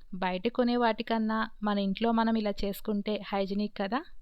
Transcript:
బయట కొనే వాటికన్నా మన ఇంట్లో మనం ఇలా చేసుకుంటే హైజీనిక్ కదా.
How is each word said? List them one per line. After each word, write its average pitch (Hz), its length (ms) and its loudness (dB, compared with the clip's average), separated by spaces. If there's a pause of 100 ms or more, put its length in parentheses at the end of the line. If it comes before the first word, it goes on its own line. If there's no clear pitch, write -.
(140)
బయట 185 340 -2
కొనే 240 280 2
వాటికన్నా 226 640 2 (240)
మన 208 160 2
ఇంట్లో 196 340 2
మనం 226 240 4
ఇలా 208 180 0
చేసుకుంటే 202 600 -2 (100)
హైజీనిక్ 202 520 -2
కదా. 202 240 -2 (220)